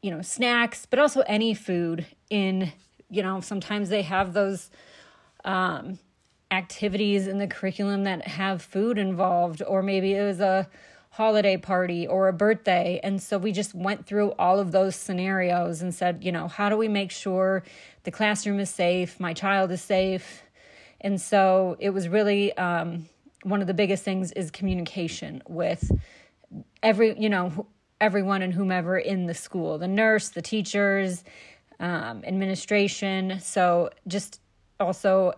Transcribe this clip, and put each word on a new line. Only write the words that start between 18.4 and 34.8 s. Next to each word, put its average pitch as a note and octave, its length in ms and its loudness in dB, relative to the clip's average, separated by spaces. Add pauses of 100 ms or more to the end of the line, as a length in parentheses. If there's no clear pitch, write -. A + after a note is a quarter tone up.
is G3 100 -4
safe, F3+ 500 0
my F3 140 -4
child G3 380 0
is F3+ 100 -4
safe?" F#3 600 -2 (580)
And G3 200 -2
so F#3+ 580 4
it G3+ 120 0
was F#3 180 -2
really, G3+ 480 2
um, E3+ 500 -2 (360)
one G3+ 180 0
of F#3+ 60 -2
the F#3+ 60 0
biggest F#3+ 300 2
things F#3+ 300 -2
is E3+ 180 -6
communication E3+ 960 -4
with E3 440 -2 (920)
every, A3 340 4
you G#3+ 120 0
know, F3+ 200 0
wh-, E3+ 160 -8 (360)
everyone G3 400 2
and F#3 120 -2
whomever F#3 440 0
in F#3 280 -2
the E3+ 80 -4
school, D#3+ 440 -6
the E3+ 100 -4
nurse, G#3+ 420 2
the F3 120 -10
teachers, G3 840 0 (560)
um, C#3 460 -6
administration. F#3+ 1120 0
So F3 500 2 (160)
just - 360 -6 (380)
also F#3+ 580 2